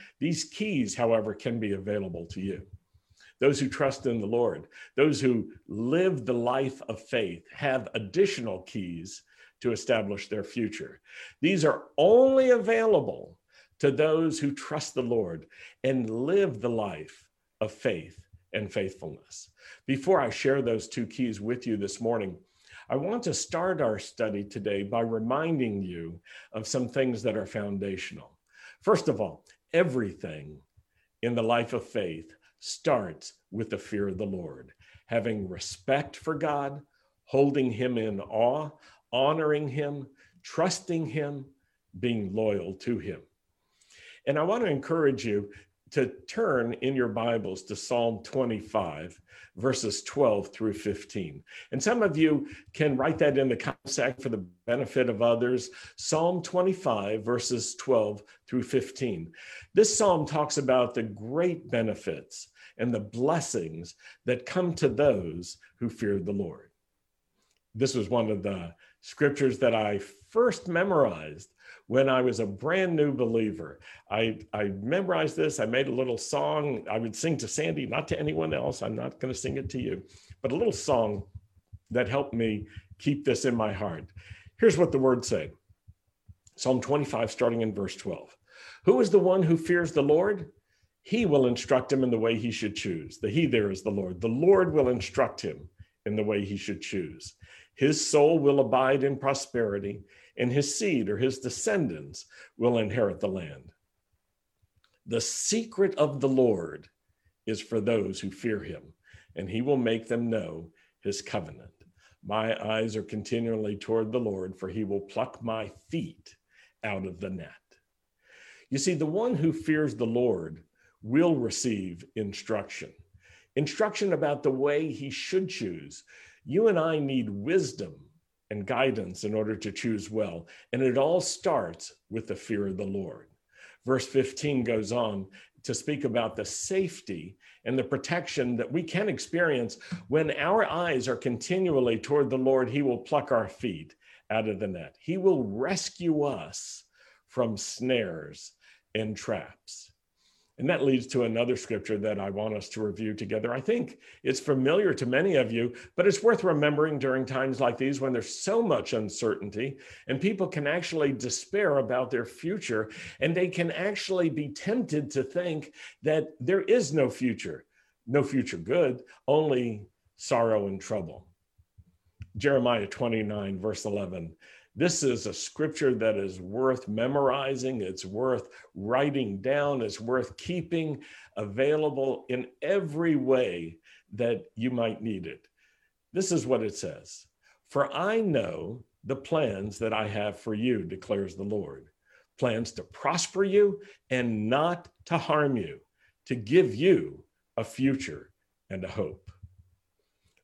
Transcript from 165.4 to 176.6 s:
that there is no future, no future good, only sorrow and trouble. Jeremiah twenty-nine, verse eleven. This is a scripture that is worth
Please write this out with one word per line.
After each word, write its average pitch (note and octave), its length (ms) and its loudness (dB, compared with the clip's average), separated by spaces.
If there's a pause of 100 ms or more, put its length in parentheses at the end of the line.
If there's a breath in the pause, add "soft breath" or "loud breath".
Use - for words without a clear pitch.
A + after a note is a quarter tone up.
that D#3 260 2 (100)
there F3+ 240 2
is G3 300 2
no C#3 160 4
future, G2 560 -4 (420)
no C3+ 160 2
future B2 360 -2
good, B2+ 440 0 (240 loud breath)
only B2+ 600 2 (300)
sorrow A2 520 2
and G2 120 -6
trouble. D#2+ 460 -8 (1080)
Jeremiah B2 500 4
twenty-nine, G#2 720 -2
verse G#2 280 -4
eleven. F#2 500 -6 (380 loud breath)
This E3+ 280 0
is A#2+ 240 0
a G2 80 -4
scripture D3+ 640 0
that A2 200 2
is F#2+ 240 -4
worth B2 480 0